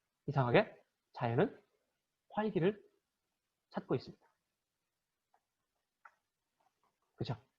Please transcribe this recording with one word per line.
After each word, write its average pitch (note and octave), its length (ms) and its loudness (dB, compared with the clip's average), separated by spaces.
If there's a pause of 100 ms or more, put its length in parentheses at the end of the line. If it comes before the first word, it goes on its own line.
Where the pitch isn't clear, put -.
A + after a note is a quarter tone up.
(260)
이상하게 C#3+ 420 4 (440)
자연은 B2 440 0 (720)
활기를 G#3 540 -2 (840)
찾고 - 240 -4
있습니다. - 340 -10 (2750)
그죠? C3+ 220 -6 (220)